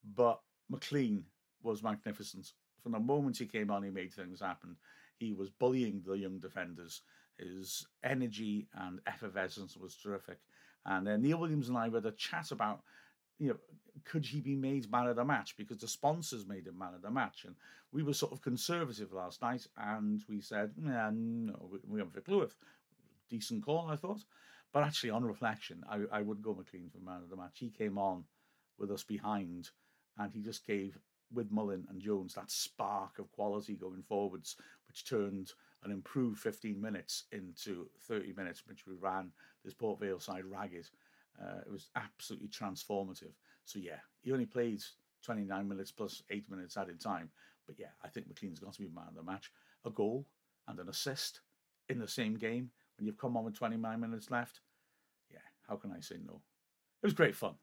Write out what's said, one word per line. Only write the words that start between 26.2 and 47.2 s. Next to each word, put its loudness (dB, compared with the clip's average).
would -2
go 0
McLean -12
for -18
man -8
of -14
the -8
match. -10
He -6
came 0
on 4
with -2
us -2
behind, -2
and -2
he -6
just -6
gave, 0
with 0
Mullin 2
and -8
Jones, 0
that -8
spark 0
of -10
quality 0
going -6
forwards, 0
which -12
turned 2
an -4
improved 2
fifteen -2
minutes -2
into -6
thirty -2
minutes, -6
which -18
we -10
ran 0
this -10
Port 0
Vale 2
side -6
ragged. -6
Uh, -8
it -12
was -10
absolutely -6
transformative. -4
So, -8
yeah, -6
he 0
only 2
played 0
twenty-nine 0
minutes -4
plus -6
eight -4
minutes -8
added -4
time. -4